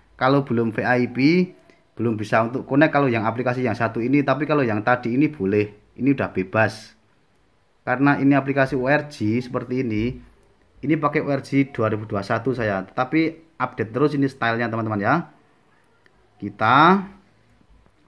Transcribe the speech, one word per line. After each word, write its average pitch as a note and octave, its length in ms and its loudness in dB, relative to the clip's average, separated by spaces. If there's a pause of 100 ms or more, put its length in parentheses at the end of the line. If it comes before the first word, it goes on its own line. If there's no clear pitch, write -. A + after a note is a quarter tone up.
(180)
Kalau C3+ 240 4
belum A#2 320 -2
V A#2 80 -4
I B2 240 2
P, B2 120 -8 (760)
belum A2+ 240 -2
bisa A2+ 320 0
untuk B2+ 160 -6
connect D3 320 2
kalau C#3 160 2
yang A2 160 0
aplikasi B2 320 -2
yang A2 160 -2
satu A2+ 240 -2
ini. C#3 240 2
Tapi C#3 240 -2
kalau D3 160 2
yang G#2+ 160 -2
tadi A#2+ 320 0
ini D3 160 2
boleh. G#2 400 0 (320)
Ini C3+ 160 2
udah G2 160 -4
bebas. G2+ 640 -2 (840)
Karena C3 400 0
ini C#3+ 160 4
aplikasi C3+ 400 0
O B2 80 -2
R D3 240 0
G A2 320 -2
seperti B2 400 -6
ini. A#2 320 -2 (720)
Ini D3+ 160 0
pakai D3 240 -2
O C#3+ 80 -2
R C3 80 -2
G C3+ 320 0
dua A2 160 0
ribu G#2+ 160 -4
dua G#2 160 -4
puluh F#2+ 80 -10
satu A#2 240 -2
saya. G#2 320 -2
Tapi D#3 480 -2 (240)
update A#2+ 320 -4
terus C#3 240 0
ini C#3 160 0
stylenya, A#2 400 -2
teman-teman A2 320 -4
ya. C#3 320 0 (1040)
Kita, C3+ 640 4 (1080)